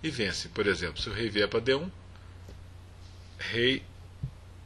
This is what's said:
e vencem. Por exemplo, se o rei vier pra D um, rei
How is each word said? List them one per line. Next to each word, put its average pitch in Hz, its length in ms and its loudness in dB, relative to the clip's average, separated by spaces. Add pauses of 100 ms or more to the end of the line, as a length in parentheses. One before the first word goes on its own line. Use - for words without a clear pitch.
e 160 80 0
vencem. 110 420 0
Por 107 140 4
exemplo, 85 360 2
se - 80 0
o 104 40 -2
rei 110 160 2
vier 101 200 6
pra 117 100 4
D 131 160 6
um, 170 160 0 (1500)
rei 123 460 4 (840)